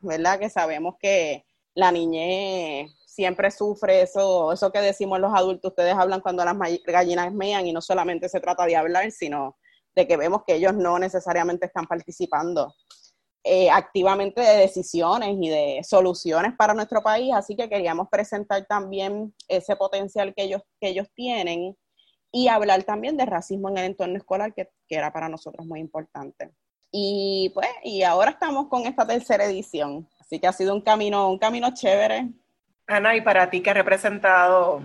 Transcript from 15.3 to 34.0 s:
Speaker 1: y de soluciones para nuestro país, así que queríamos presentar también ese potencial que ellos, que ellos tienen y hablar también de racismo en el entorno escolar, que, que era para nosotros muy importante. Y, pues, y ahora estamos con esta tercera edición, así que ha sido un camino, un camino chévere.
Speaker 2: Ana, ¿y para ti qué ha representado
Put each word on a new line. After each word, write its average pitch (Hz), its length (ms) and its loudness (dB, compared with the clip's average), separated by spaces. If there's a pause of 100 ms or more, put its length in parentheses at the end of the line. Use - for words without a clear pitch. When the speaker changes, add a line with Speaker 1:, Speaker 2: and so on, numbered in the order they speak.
Speaker 1:
y 165 80 -2
de 147 360 -2
soluciones 180 720 2
para 214 160 4
nuestro 214 260 -2
país, 233 320 2
así 208 220 -2
que 233 140 -6
queríamos 190 400 -2
presentar 202 580 -2
también 202 680 -6 (140)
ese 185 300 -2
potencial 196 580 -4
que 202 80 -6
ellos, 196 200 -6 (180)
que 202 80 -4
ellos 190 260 -4
tienen 190 600 -6 (560)
y 247 160 2
hablar 208 340 4
también 220 340 -4
de 262 80 0
racismo 196 440 -4
en 196 100 -4
el 185 60 -2
entorno 185 320 -6
escolar, 202 360 -4
que, 190 160 -10 (200)
que 156 80 -6
era 151 160 -4
para 160 160 -8
nosotros 160 360 -14
muy 160 140 -12
importante. 156 720 -14 (400)
Y, 196 640 -2
pues, 190 140 -2 (160)
y 196 180 -4
ahora 185 300 4
estamos 294 340 -4
con 247 200 -4
esta 247 200 0
tercera 226 380 0
edición, 165 640 -6 (100)
así - 220 -12
que 180 80 0
ha 180 40 4
sido 196 220 -2
un 202 60 -4
camino, 202 500 2
un 190 80 -2
camino 240 340 0
chévere. 240 580 2 (580)
Speaker 2:
Ana, 208 260 2
¿y 220 60 0
para 190 280 4
ti 180 120 -4
qué 190 100 0
ha 202 40 2
representado 185 1120 4